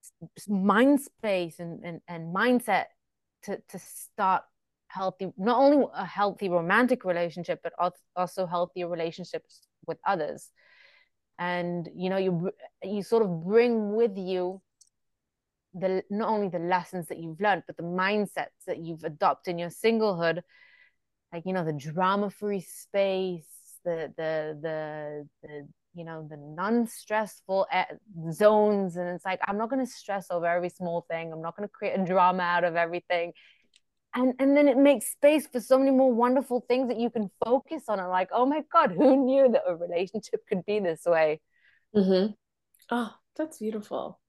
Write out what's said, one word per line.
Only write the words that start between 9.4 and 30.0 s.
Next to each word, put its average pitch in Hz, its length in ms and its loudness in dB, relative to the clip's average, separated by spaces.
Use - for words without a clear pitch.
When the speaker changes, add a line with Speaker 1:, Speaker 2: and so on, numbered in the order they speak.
Speaker 1:
with 165 200 -8
others. 160 440 -4
And, 175 560 -4
you 180 140 -4
know, 190 80 0
you 185 160 0
br-, 170 160 -2
you 196 200 -6
sort 226 200 0
of 170 220 -4
bring 220 500 2
with 220 220 0
you 185 460 -4
the, 185 360 -2
not 208 200 -2
only 208 180 0
the 170 100 -6
lessons 175 500 -2
that 170 100 -10
you've 165 220 -10
learned, 196 260 0
but 170 100 -16
the 160 60 -10
mindsets 185 840 -4
that 170 120 -6
you've 165 260 -12
adopted 160 480 -2
in 170 60 -4
your 170 100 -6
singlehood, 180 720 0
like, 170 120 -10
you 185 80 -4
know, 180 120 -2
the 156 100 -2
drama-free 190 880 -2
space, 190 840 -4
the, 160 320 -6
the, 156 460 -4
the, 151 680 -8
the, 147 260 -16
you 170 100 -12
know, 160 240 -12
the 151 100 -16
non-stressful 196 1300 -2
e-, 165 600 -6
zones. 208 640 4
And 175 140 -4
it's 175 160 -8
like, 190 200 -4
I'm 202 120 -4
not 226 100 -4
gonna 262 180 -2
stress 202 440 -10